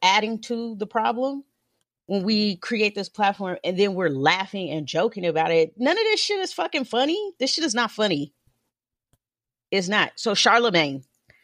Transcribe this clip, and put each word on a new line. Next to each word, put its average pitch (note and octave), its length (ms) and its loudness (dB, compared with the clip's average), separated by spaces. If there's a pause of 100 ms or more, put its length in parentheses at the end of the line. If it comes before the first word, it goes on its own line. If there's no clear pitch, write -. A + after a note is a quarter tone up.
adding G#3+ 400 2
to A#3 340 -6
the G3 100 -6
problem B3 580 -2 (640)
when F#3+ 180 -2
we G#3 320 2
create G#3 380 -2
this G3 140 -6
platform G3 560 -2
and F3+ 140 -2
then G3 160 2
we're F3 160 0
laughing E3+ 600 0
and D3+ 160 -6
joking F3+ 400 -2
about E3 240 0
it. D#3+ 280 2
None D4 200 2
of A4+ 60 0
this G#4+ 160 0
shit G4+ 200 -2
is F#4 120 -6
fucking D#4+ 320 -4
funny. E4 560 -2
This C4+ 140 0
shit D#4+ 100 -2
is A#3+ 100 -2
not A#3 160 0
funny. E3+ 440 -2 (1400)
It's F#3+ 180 0
not. G3+ 280 2
So G#3 180 -2
Charlemagne, F#3 680 4 (400)